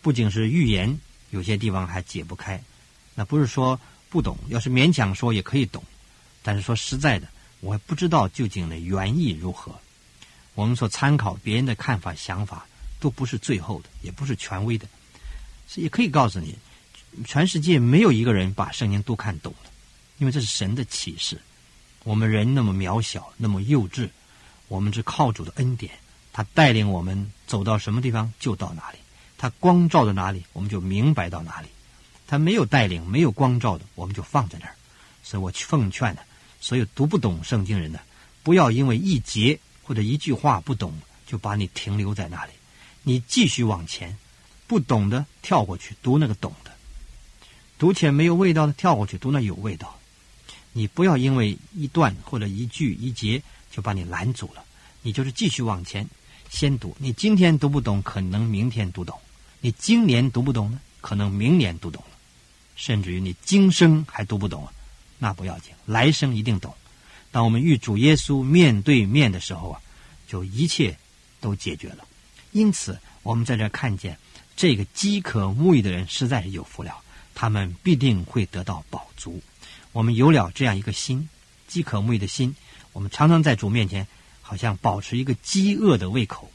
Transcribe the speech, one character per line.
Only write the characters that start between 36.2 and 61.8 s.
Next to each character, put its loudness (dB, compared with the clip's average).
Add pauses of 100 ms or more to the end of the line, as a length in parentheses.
所 -2
有 2 (100)
读 0
不 0
懂 -2
圣 -2
经 -2
人 -4
呢， -12 (460)
不 4
要 6
因 2
为 2
一 0
节 0 (240)
或 -8
者 -2
一 -2
句 -2
话 2
不 -6
懂， -6 (280)
就 -8
把 -4
你 -2
停 -6
留 -2
在 -8
那 -10
里。 -20 (500)
你 0
继 0
续 -2
往 -2
前， -12 (500)
不 0
懂 2
的 -2 (160)
跳 2
过 -4
去， -14
读 2
那 2
个 -2
懂 -8 (100)
的。 -20 (1080)
读 6
起 2
来 6
没 4
有 4
味 4
道 4
的， 0
跳 2
过 0
去， -8
读 -4
那 2
有 -2
味 -6
道。 -16 (720)
你 -2
不 0
要 6
因 2
为 2 (160)
一 -6
段 2
或 -8
者 -4
一 -4
句 -4
一 -6
节 -4 (280)
就 -10
把 -4
你 -4
拦 -4
阻 -8
了， -20 (380)
你 -6
就 -2
是 -4
继 -2
续 -6
往 -4
前， -8 (400)
先 0
读。 -10
你 -4
今 2
天 6
读 2
不 2
懂， 0
可 -6
能 0
明 0
天 -2
读 -8
懂； -12 (460)
你 -2
今 4
年 4
读 -2
不 0
懂 0
呢， -8 (220)
可 -6
能 0
明 4
年 0
读 -10